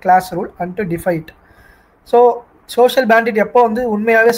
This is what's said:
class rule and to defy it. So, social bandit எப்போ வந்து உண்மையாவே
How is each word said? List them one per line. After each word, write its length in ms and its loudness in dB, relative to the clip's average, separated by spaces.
class 180 2
rule 180 -8
and 180 -10
to 60 -4
defy 340 -4
it. 100 -12
So, 380 2
social 420 0
bandit 280 0
எப்போ 260 0
வந்து 380 -2
உண்மையாவே 380 2